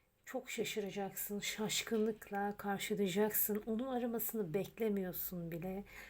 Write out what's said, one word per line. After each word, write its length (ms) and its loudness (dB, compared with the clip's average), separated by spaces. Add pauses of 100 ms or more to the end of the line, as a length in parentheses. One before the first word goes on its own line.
(260)
Çok 240 -6
şaşıracaksın, 920 -2
şaşkınlıkla 1160 0
karşılayacaksın. 1080 2
Onun 220 0
aramasını 680 0
beklemiyorsun 1000 0
bile. 320 -4 (260)